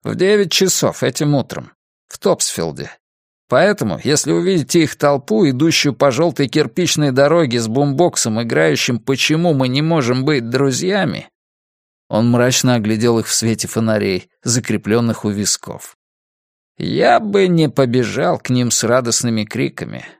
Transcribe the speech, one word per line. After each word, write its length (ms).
В 100
девять 380
часов 500
этим 320
утром. 380
В 140
Топсфилде. 720
Поэтому, 500
если 280
увидите 500
их 140
толпу, 520
идущую 460
по 160
желтой 380
кирпичной 640
дороге 480
с 80
бумбоксом, 760
играющим 560
«Почему 560
мы 140
не 160
можем 420
быть 240
друзьями?», 800
он 220
мрачно 440
оглядел 440
их 80
в 60
свете 340
фонарей, 640
закрепленных 800
у 60
висков. 680
«Я 420
бы 280
не 220
побежал 680
к 100
ним 220
с 120
радостными 600
криками. 600